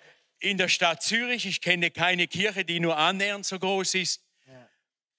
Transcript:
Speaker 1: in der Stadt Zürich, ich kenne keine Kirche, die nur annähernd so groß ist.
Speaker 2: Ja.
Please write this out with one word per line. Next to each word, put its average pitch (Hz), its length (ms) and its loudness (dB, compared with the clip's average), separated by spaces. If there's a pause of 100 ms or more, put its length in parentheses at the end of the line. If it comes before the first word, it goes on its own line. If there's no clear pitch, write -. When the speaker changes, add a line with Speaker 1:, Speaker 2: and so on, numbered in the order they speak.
(400)
Speaker 1:
in 190 180 0
der 180 100 2
Stadt 170 340 2
Zürich, 233 440 -2
ich 185 140 -4
kenne 175 300 2
keine 175 360 0
Kirche, 190 380 -2
die 170 160 -2
nur 165 160 2
annähernd 196 500 0
so 190 120 -4
groß 185 360 0
ist. 180 280 -2 (240)
Speaker 2:
Ja. 127 220 -20 (500)